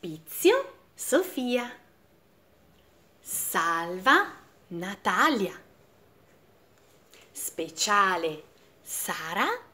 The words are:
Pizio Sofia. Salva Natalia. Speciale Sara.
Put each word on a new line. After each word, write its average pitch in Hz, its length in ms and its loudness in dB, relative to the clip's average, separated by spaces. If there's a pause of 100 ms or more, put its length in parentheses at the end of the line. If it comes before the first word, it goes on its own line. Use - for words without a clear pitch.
Pizio 359 680 0 (200)
Sofia. 247 720 -2 (1500)
Salva 180 1120 2 (360)
Natalia. 196 920 0 (1700)
Speciale 170 1120 0 (380)
Sara. 180 680 -4 (260)